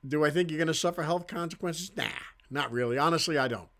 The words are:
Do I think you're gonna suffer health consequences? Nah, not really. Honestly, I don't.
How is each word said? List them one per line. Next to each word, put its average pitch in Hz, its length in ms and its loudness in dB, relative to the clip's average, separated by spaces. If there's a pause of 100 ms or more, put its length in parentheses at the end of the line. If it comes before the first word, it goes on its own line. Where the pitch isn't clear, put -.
Do 151 160 4
I 151 60 6
think 170 200 2
you're 151 80 -4
gonna 160 140 2
suffer 170 300 0
health 170 240 0
consequences? 170 680 -6
Nah, - 80 0 (440)
not 131 240 -2
really. 120 240 0
Honestly, 156 400 2
I 131 120 2
don't. 101 200 -6 (100)